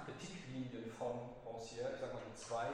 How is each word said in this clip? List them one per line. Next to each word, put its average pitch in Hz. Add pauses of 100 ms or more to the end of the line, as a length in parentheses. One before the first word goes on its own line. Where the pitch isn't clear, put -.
Kritiklinien 120
von 123
Rancière, 117
ich -
sag 127
mal 120
die 113
zwei -